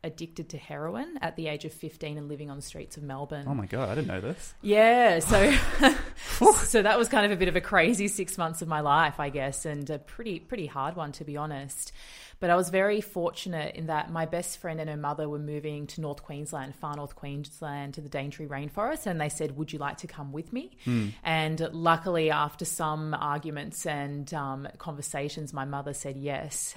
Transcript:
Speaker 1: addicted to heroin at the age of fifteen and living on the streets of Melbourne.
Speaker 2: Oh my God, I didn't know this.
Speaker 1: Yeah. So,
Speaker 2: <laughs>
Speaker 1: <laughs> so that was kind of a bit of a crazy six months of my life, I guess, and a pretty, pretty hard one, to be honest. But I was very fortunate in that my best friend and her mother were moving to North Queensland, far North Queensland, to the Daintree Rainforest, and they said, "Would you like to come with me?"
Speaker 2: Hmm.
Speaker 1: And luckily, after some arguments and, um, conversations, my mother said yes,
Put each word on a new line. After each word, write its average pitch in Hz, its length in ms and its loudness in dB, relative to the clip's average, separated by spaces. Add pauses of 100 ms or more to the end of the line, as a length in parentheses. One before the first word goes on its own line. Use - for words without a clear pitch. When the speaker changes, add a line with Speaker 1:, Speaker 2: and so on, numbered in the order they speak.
Speaker 1:
addicted 165 460 -10
to 151 80 -10
heroin 208 640 -6
at 160 140 -4
the 160 120 -4
age 151 160 -6
of 156 80 -8
fifteen 151 460 -8
and 147 100 -8
living 147 220 -8
on 139 60 -10
the 139 60 -10
streets - 360 -12
of 147 40 -10
Melbourne. 139 460 -8
Speaker 2:
Oh 143 60 -2
my 110 100 -2
God, 110 240 -2
I 101 60 -2
didn't 135 140 -2
know 92 120 -2
this. 127 400 -8
Speaker 1:
Yeah. 214 600 8
So, 202 340 8 (260)
Speaker 2:
<laughs> - 720 6
Speaker 1:
<laughs> - 0 -
so - 300 6
that 208 160 6
was 226 100 4
kind 220 160 6
of 208 80 4
a 196 40 2
bit 180 120 4
of 175 80 2
a 175 60 2
crazy 202 460 4
six - 280 -4
months 165 240 -2
of 160 80 -4
my 156 120 0
life, 147 380 4
I 143 120 -2
guess, 139 340 -4
and 147 240 -4
a 151 100 -2
pretty, 214 400 -8
pretty 202 280 -6
hard 135 300 -4
one, 151 160 -6
to 151 120 -12
be 147 140 -8
honest. 143 540 -8 (460)
But 180 120 2
I 175 40 10
was 180 140 4
very 196 320 4
fortunate 175 760 -4
in 165 100 -6
that 156 260 -2
my 165 140 0
best 170 320 -6
friend 160 200 -6
and 156 120 -4
her 151 80 -6
mother 147 280 -2
were 147 120 -6
moving 147 480 -6
to - 160 -10
North 147 200 -8
Queensland, 143 520 -8
far 147 200 -8
North 143 220 -10
Queensland, 143 800 -8
to 156 80 -10
the 143 80 -12
Daintree 143 360 -6
Rainforest, 175 600 -4
and 175 120 -2
they 151 120 0
said, 147 260 -4
"Would 151 160 -6
you 156 60 -6
like 143 200 -4
to - 80 -12
come 143 260 -10
with 165 200 -8
me?" 285 320 -8
Speaker 2:
Hmm. 117 220 2 (180)
Speaker 1:
And 160 340 0 (140)
luckily, 165 580 2
after 147 360 0
some 156 480 -2
arguments 151 720 -4
and, 143 480 -6
um, 139 420 -6
conversations, 147 800 -6
my 135 100 -4
mother 139 300 -6
said 135 240 -8
yes, 139 580 -6